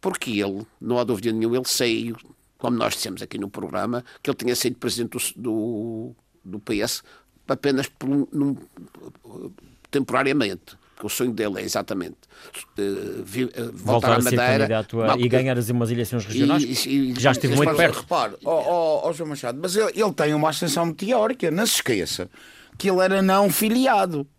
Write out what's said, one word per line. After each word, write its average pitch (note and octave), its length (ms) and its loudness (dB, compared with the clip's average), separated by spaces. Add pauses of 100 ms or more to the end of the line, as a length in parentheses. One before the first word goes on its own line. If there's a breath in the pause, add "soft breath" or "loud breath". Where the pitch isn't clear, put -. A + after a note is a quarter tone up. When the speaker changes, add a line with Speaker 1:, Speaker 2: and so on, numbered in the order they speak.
Speaker 1:
porque F#3 300 -4
ele, G2+ 340 -2 (120)
não A#2+ 200 0
há A#2+ 60 2
dúvida A2 280 0
nenhuma, A2+ 240 0
ele B2+ 100 -2
saiu, A#2 480 0 (440)
como B2 180 0
nós A2 180 0
dissemos - 280 -8
aqui - 160 -10
no G2+ 100 -6
programa, G2+ 560 -4 (180 loud breath)
que - 60 -4
ele C3+ 80 0
tinha B2 180 0
sido B2+ 220 0
presidente A#2 400 -4 (180)
do, - 80 -14
do, A2+ 720 -4 (300)
do F#2+ 160 -12
P G#2 200 -4
S - 220 -4 (460 soft breath)
apenas C3+ 400 0
por - 200 -10
um, C#3+ 220 0
num, C#3+ 260 -2 (1300)
temporariamente, B2+ 880 0 (180)
porque - 120 -12
o - 20 -4
sonho B2 240 -2
dele G#2 260 -2
é G2 60 -6
exatamente, F#2+ 540 -6 (580 loud breath)
eh, G2+ 480 -4
vi-, A#2+ 300 -4
eh, A#2 80 -8 (100)
voltar - 0 - (100)
Speaker 2:
Voltar A#2 300 4
Speaker 1:
à A2+ 40 6
Speaker 2:
a A#2+ 40 4
ser B2 160 4
Speaker 1:
Madeira, A#2+ 220 4
Speaker 2:
candidato A2 420 0
a, A2 140 4
Speaker 1:
uma B2 80 0
Speaker 2:
e B2 40 4
ganhar C3 300 2
as A#2 140 -2
umas A#2+ 200 2
eleições A#2+ 360 -2
regionais, C#3 360 2
Speaker 1:
e, B2+ 280 -2
e, C3+ 200 2
e, B2 40 -2
Speaker 2:
que A#2 80 -2
já C3+ 100 6
esteve B2+ 220 2
Speaker 1:
mas C#3+ 100 6
Speaker 2:
muito D#3+ 60 4
Speaker 1:
repare, D#3 220 4
Speaker 2:
perto. - 100 -6
Speaker 3:
Repare, B2 420 -2
ó, D#3+ 160 2
ó, D#3 480 2
ó, F3 60 0
João D#3 160 -6
Machado, C3+ 280 -6
mas F3+ 160 -4
ele, G#3 240 2
ele G#3 140 2
tem D3+ 220 2
uma D3+ 160 4
ascensão E3+ 340 0
meteórica, G#3 680 0
não D3 140 0
se - 120 2
esqueça F#2 540 -2 (460 loud breath)
que G3 140 0
ele F#3 100 4
era F#3+ 220 4
não F#3+ 260 6
filiado. G#3 800 2 (120)